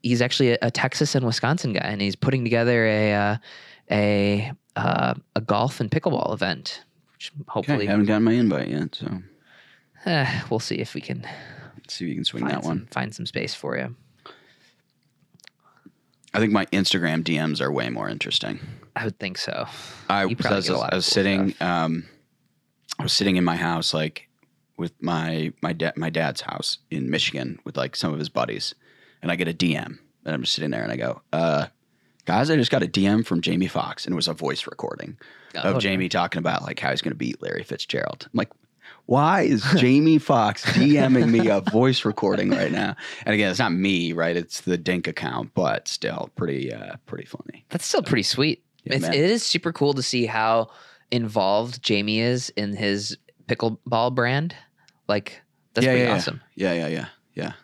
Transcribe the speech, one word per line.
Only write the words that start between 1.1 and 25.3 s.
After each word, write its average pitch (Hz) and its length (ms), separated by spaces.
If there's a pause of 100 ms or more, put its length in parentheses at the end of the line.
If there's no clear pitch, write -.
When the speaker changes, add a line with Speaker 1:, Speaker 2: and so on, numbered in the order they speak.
Speaker 1:
and 127 140
Wisconsin 120 460
guy, 92 120
and 104 160
he's 98 140
putting 127 280
together 117 440
a, 107 260
uh, 104 240 (540)
a, 104 600 (240)
uh, - 380 (220)
a - 60
golf 113 380
and 110 120
pickleball 151 420
event, 92 500 (300)
which - 200
Speaker 2:
Okay, 143 140
Speaker 1:
hopefully 110 400
Speaker 2:
haven't 104 180
gotten 107 180
my 113 100
invite 95 340
yet, 73 260
so. - 140 (1000)
Speaker 1:
Eh, 147 360 (100)
we'll 113 80
see - 160
if - 180
we - 80
can 123 240 (500)
Speaker 2:
Let's - 200
see 87 100
if 85 40
you 67 60
can - 100
swing - 180
Speaker 1:
find - 100
Speaker 2:
that 73 100
Speaker 1:
some, 82 60
Speaker 2:
one. - 220
Speaker 1:
find 117 240
some - 100
space - 300
for 65 200
you. 123 200 (2500)
Speaker 2:
I 101 60
think 107 120
my 98 160
Instagram 85 560
D 80 200
Ms 76 180
are 67 100
way 62 180
more 55 200
interesting. 52 500 (360)
Speaker 1:
I - 100
would 104 120
think 92 200
so. - 280 (440)
Speaker 2:
I 98 160
Speaker 1:
You 92 100
probably - 220
Speaker 2:
was, 90 100
Speaker 1:
get 92 80
a - 20
lot - 160
Speaker 2:
I - 20
Speaker 1:
of - 20
Speaker 2:
was 92 100
Speaker 1:
cool - 60
Speaker 2:
sitting, 98 400
Speaker 1:
stuff. 87 140
Speaker 2:
um, 82 380 (960)
I - 40
was - 100
sitting 98 240
in 90 60
my 85 120
house, 85 380
like, 78 340 (500)
with 85 240
my, 80 600